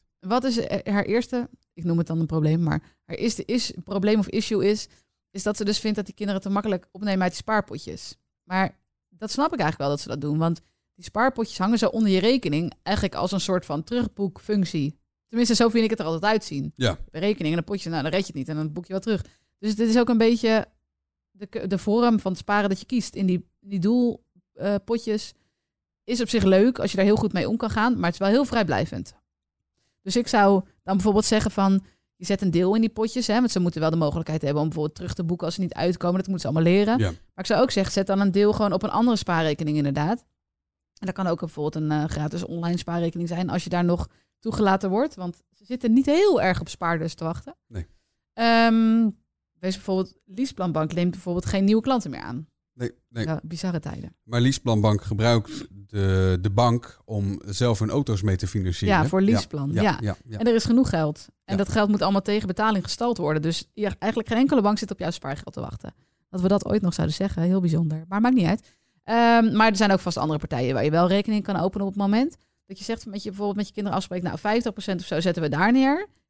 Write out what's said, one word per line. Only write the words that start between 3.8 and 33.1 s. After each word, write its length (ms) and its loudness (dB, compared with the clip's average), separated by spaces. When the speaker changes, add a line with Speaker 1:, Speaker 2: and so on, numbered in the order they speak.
Speaker 1:
probleem 360 0
of 80 0
issue 420 0
is, 180 -2
is 120 -10
dat 140 -2
ze 80 -4
dus 140 0
vindt 180 -2
dat 80 -4
die 100 -20
kinderen 260 -4
te 80 -8
makkelijk 420 -2
opnemen 300 -2
uit 100 2
die 100 -12
spaarpotjes. 760 -6
Maar 340 -2
dat 220 -12
snap 220 0
ik 60 -6
eigenlijk 200 0
wel 100 -2
dat 100 0
ze 80 -12
dat 140 -8
doen, 160 -2
want 240 0
die 100 -20
spaarpotjes 520 -2
hangen 200 2
zo 100 2
onder 240 2
je 80 4
rekening 540 0
eigenlijk 320 -2
als 160 -2
een 80 0
soort 260 -2
van 180 -4
terugboekfunctie. 1120 -4
Tenminste, 280 2
zo 140 4
vind 140 2
ik 60 0
het 100 -4
er 60 -4
altijd 260 -2
uitzien. 440 -4
Speaker 2:
Ja. 220 -2
Speaker 1:
Bij 100 -8
rekening 320 -2
en 60 0
een 60 -6
potje, 240 -8
nou, 120 -4
dan 100 -2
red 100 0
je 60 -6
het 80 -12
niet 140 -6
en 60 -6
dan 180 -6
boek 120 -10
je 60 -14
wel 100 -4
terug. 240 -4
Dus 100 -4
het 100 -4
is 180 2
ook 120 2
een 80 4
beetje 500 2
de 160 -16
ke-, 200 -8
de 100 -2
vorm 420 2
van 120 -4
het 100 -6
sparen 280 0
dat 100 0
je 60 -16
kiest 300 -4
in 100 0
die, 240 0
die 200 -6
doel, 440 2
eh, 220 -2
potjes 480 -4
is 180 -2
op 80 -2
zich 140 2
leuk 360 6
als 120 -2
je 60 -4
daar 80 4
heel 100 6
goed 180 -2
mee 160 0
om 80 0
kan 120 -4
gaan, 260 2
maar 80 -4
het 100 0
is 60 -10
wel 100 2
heel 160 4
vrijblijvend. 680 -2
Dus 140 -4
ik 120 0
zou 360 6
dan 100 -2
bijvoorbeeld 320 2
zeggen 260 2
van, 320 2
je 100 -14
zet 160 -2
een 100 0
deel 240 2
in 60 4
die 80 2
potjes, 380 -4